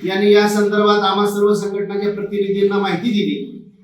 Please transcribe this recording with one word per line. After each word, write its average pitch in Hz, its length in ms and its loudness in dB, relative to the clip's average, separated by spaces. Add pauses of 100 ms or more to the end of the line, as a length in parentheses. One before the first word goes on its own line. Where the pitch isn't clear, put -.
यांनी 196 280 2
या 208 160 6
संदर्भात 208 560 2
आम्हा 196 240 0
सर्व 202 260 2
संघटनांच्या 202 600 -4
प्रतिनिधींना 202 640 -2
माहिती 190 320 -2
दिली 151 560 -4 (180)